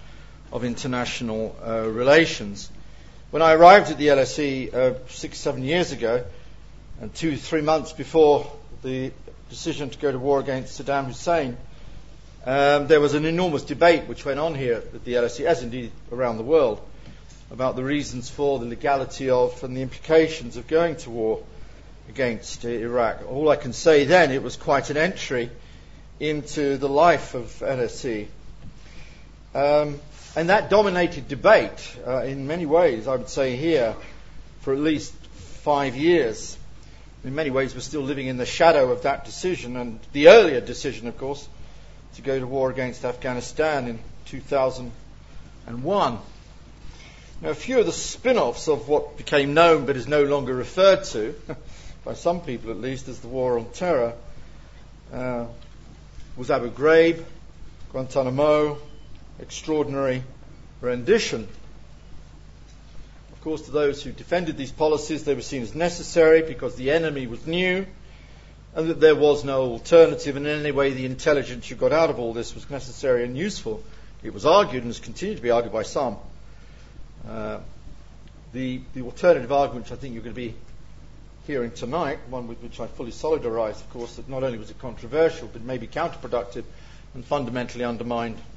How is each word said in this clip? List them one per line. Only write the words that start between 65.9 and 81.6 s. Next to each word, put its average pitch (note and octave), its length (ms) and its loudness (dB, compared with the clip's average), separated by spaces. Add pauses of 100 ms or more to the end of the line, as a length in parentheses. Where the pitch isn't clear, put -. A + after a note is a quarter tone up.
because D#3 360 -6
the C3 160 0
enemy D3+ 340 -2
was A#2 200 -10
new, F#3 380 -2 (920)
and D#3+ 140 -2
that D3 120 -4
there D3+ 160 8
was C#3+ 280 4
no C3+ 180 0
alternative, C#3+ 760 6
and C#3+ 100 -6
in D3+ 140 -2
any D3 100 -2
way C#3 220 2
the B2+ 120 -6
intelligence B2+ 640 -2
you B2+ 80 -10
got B2+ 160 2
out D#3+ 180 4
of B2+ 80 -6
all A#2 140 -4
this A2+ 220 -8
was A2 160 -12
necessary B2+ 540 -2
and B2 120 -6
useful. C#3 460 -6 (400)
It G#2+ 100 -10
was G#2 140 -6
argued, D#3 380 6
and A#2 60 -6
has A2 100 -10
continued F3+ 360 -8
to A#2 60 -10
be A#2+ 80 0
argued A#2 220 2
by A2 100 -2
some. A#2+ 340 -4 (1120)
Uh, G#2+ 300 -8 (920)
the, B2+ 280 -6 (140)
the B2+ 80 -8
alternative C3 500 2
argument, B2 340 0
which A#2+ 60 -12
I A2+ 80 -12
think C3 140 -10
you're A2+ 80 -10
gonna A2+ 120 -12
be A#2 200 -10 (920)
hearing B2 260 -4